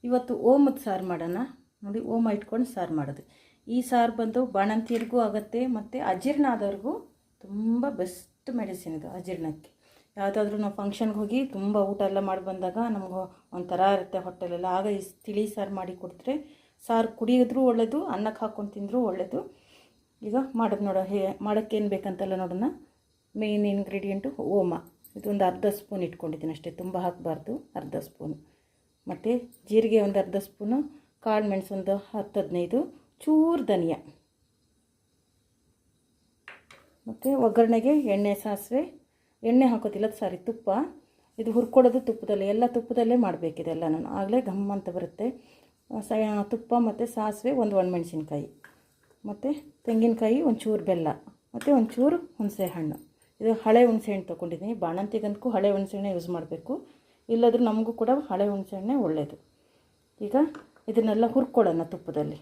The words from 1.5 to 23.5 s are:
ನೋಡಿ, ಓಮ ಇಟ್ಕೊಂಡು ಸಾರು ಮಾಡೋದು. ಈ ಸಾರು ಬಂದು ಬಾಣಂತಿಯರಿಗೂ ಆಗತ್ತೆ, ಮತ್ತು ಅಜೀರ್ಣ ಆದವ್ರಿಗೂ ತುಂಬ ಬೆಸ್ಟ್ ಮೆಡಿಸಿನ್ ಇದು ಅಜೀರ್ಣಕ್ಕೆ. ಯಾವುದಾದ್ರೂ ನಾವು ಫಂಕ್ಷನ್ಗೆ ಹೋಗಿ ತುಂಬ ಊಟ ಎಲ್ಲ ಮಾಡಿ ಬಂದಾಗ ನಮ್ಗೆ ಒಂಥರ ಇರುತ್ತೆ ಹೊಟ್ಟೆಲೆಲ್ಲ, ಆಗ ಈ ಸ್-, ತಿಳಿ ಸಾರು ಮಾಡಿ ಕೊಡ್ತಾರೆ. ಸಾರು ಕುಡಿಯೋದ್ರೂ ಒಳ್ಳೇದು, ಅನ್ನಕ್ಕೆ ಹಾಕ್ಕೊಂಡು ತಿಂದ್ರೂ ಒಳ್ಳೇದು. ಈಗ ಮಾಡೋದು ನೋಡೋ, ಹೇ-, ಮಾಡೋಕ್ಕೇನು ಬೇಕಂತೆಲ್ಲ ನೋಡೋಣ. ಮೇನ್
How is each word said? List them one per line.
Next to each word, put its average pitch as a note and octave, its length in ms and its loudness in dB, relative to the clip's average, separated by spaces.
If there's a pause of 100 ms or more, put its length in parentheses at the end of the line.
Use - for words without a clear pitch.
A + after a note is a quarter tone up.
ನೋಡಿ, G#3 240 -6
ಓಮ A3+ 260 2
ಇಟ್ಕೊಂಡು A3 360 -2
ಸಾರು E3+ 260 -4
ಮಾಡೋದು. C#3 280 -4 (440)
ಈ A#3+ 160 -2
ಸಾರು A#3 340 2
ಬಂದು A3+ 300 0
ಬಾಣಂತಿಯರಿಗೂ A3+ 760 0
ಆಗತ್ತೆ, G#3+ 460 -2
ಮತ್ತು A#3+ 380 -6
ಅಜೀರ್ಣ C4+ 440 2
ಆದವ್ರಿಗೂ G#3 440 -2 (480)
ತುಂಬ A3+ 500 0
ಬೆಸ್ಟ್ - 640 -8
ಮೆಡಿಸಿನ್ F#3 440 -6
ಇದು D#3 140 -10
ಅಜೀರ್ಣಕ್ಕೆ. E3 600 -8 (460)
ಯಾವುದಾದ್ರೂ G#3 420 0
ನಾವು G3+ 160 -2
ಫಂಕ್ಷನ್ಗೆ G#3 460 -4
ಹೋಗಿ A3 260 0
ತುಂಬ G3+ 300 -2 (120)
ಊಟ G3+ 140 -4
ಎಲ್ಲ G3 200 0
ಮಾಡಿ F#3+ 220 -2
ಬಂದಾಗ F#3 340 -4 (120)
ನಮ್ಗೆ F#3 320 -4 (300)
ಒಂಥರ F3+ 280 -4 (120)
ಇರುತ್ತೆ F#3 320 0
ಹೊಟ್ಟೆಲೆಲ್ಲ, F3+ 520 -6
ಆಗ G3 160 0
ಈ G3+ 80 -2
ಸ್-, - 220 -16
ತಿಳಿ G#3 260 -2
ಸಾರು G3 260 -6
ಮಾಡಿ F#3 220 -8
ಕೊಡ್ತಾರೆ. B3+ 400 -8 (480)
ಸಾರು A3+ 320 2
ಕುಡಿಯೋದ್ರೂ B3 480 4
ಒಳ್ಳೇದು, A#3 420 2
ಅನ್ನಕ್ಕೆ G#3+ 360 -4
ಹಾಕ್ಕೊಂಡು G#3+ 300 -6
ತಿಂದ್ರೂ G3+ 300 -4
ಒಳ್ಳೇದು. F#3 380 -4 (840)
ಈಗ G#3+ 140 -4 (180)
ಮಾಡೋದು G#3 320 0
ನೋಡೋ, F#3+ 240 0
ಹೇ-, F#3+ 300 -2
ಮಾಡೋಕ್ಕೇನು G#3+ 500 -2
ಬೇಕಂತೆಲ್ಲ F#3+ 460 -4
ನೋಡೋಣ. F#3 300 -2 (680)
ಮೇನ್ G#3 320 0